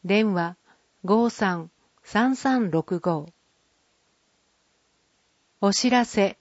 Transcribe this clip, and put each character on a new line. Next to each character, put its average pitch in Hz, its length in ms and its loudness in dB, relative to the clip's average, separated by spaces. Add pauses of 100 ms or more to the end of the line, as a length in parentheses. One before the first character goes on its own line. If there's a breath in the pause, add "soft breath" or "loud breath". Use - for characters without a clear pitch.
電 208 280 2
話、 175 240 -2 (480 soft breath)
五 220 240 2
三 180 420 -4 (320)
三 254 320 0
三 254 360 0
六 165 280 -2
五。 165 300 -4 (2250)
お 202 120 2
知 247 180 0
ら 247 140 4
せ。 - 360 0